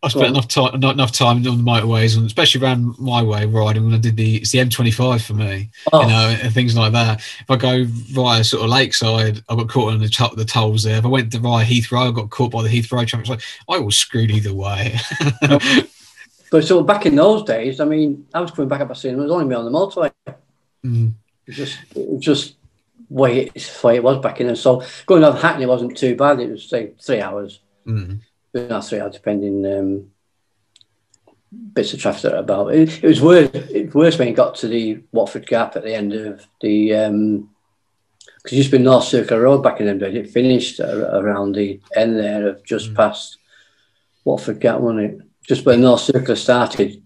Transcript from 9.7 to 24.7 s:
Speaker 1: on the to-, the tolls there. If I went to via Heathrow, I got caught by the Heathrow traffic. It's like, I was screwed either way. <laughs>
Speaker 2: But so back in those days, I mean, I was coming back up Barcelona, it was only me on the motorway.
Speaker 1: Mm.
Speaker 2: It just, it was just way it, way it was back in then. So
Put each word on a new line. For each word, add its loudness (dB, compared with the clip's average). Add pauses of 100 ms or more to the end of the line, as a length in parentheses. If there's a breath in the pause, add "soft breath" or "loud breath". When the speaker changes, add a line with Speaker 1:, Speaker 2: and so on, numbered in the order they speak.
Speaker 1:
on 0
the 0
to-, 0
the -4
tolls 0
there. 0
If 0
I 0
went 0
to -4
via 0
Heathrow, 0
I -2
got -6
caught -2
by -4
the -2
Heathrow 0
traffic. -4
It's -10
like, -8 (260 loud breath)
I -2
was -2
screwed 0
either 0
way. -4 (420)
<laughs> 2 (640 loud breath)
Speaker 2:
But 6
so 4
back 2
in 4
those 4
days, -4
I 0
mean, -2
I -6
was -8
coming -4
back -4
up -4
Barcelona, -8
it -4
was -2
only 0
me -2
on -4
the -6
motorway. -2 (720)
Speaker 1:
Mm. 0 (360)
Speaker 2:
It -20
just, -10 (180)
it -8
was -6
just 0 (540)
way 0
it, -16
way 4
it -2
was 4
back -4
in -2
then. -2
So 0 (220 loud breath)